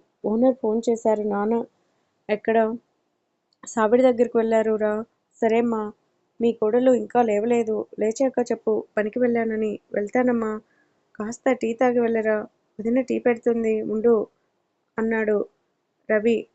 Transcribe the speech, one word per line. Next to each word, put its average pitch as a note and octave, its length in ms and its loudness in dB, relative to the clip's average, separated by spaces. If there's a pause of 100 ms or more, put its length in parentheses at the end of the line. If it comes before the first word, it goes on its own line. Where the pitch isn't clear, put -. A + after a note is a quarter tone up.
(240)
ఓనర్ A#3 320 2
ఫోన్ A3 260 -2
చేశారు. A3 400 0
నాన్న G#3 320 -2 (720)
ఎక్కడ?" G#3+ 280 -2 (1080)
"సావిడి A3+ 380 2
దగ్గరికి A#3+ 340 2
వెళ్ళారురా." A3 580 0 (480)
"సరేమ్మా, A3+ 400 0 (580)
మీ A#3 120 2
కోడలు A#3+ 420 2
ఇంకా A3 280 0
లేవలేదు, A3 540 0 (220)
లేచాక B3 440 -2
చెప్పు A3+ 300 -2 (180)
పనికి G#3+ 300 -4
వెళ్ళానని." A3+ 520 0 (200)
"వెళ్తానమ్మా, A3+ 600 0 (640)
కాస్త A#3 380 -4
టీ A#3 200 -2
తాగి B3 280 2
వెళ్ళరా, A3 380 0 (400)
వదిన A#3 220 0
టీ A#3+ 180 -4
పెడుతుంది A3+ 640 0
ఉండు," A3 340 2 (840)
అన్నాడు A3 400 0 (680)
రవి A3 260 2 (200)